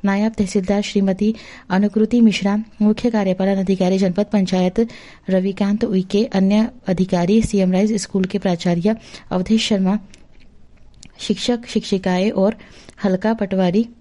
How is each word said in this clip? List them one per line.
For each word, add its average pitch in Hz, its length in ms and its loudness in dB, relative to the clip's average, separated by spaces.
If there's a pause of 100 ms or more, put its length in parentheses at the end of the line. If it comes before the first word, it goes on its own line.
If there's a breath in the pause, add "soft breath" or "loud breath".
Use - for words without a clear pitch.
नायब 202 260 0
तहसीलदार 202 500 -2
श्रीमती 202 540 0 (340 loud breath)
अनुकृति 214 520 2
मिश्रा, 208 420 2 (180)
मुख्य 214 280 2
कार्यपालन 196 460 0
अधिकारी 190 420 0
जनपद 190 280 0
पंचायत 185 640 0 (420 loud breath)
रविकांत 196 560 0
उइके, 196 400 0
अन्य 202 440 2 (180)
अधिकारी, 185 540 0
सीएम 190 300 0
राइस 208 220 2
स्कूल 190 320 -2
के 190 120 -6
प्राचार्य 175 580 0 (360 loud breath)
अवधेश 185 360 0
शर्मा, 196 320 0 (1200)
शिक्षक 233 480 -4
शिक्षिकाएं 190 640 -2
और 202 260 0 (460 loud breath)
हल्का 196 300 0
पटवारी 190 560 0 (120)